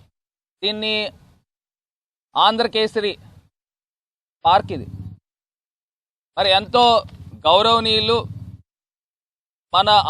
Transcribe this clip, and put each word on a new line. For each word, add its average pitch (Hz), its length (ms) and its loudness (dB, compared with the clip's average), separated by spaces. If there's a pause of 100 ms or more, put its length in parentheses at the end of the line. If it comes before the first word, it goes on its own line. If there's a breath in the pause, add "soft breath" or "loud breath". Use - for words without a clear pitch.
(640)
దీన్ని 214 320 -4 (1500)
ఆంధ్రకేసరి 220 680 -2 (1300)
పార్క్ 170 300 2
ఇది. - 120 -12 (1500)
మరి 196 200 0
ఎంతో 226 260 2 (640)
గౌరవనీయులు 220 720 2 (1600)
మన 196 140 4 (200)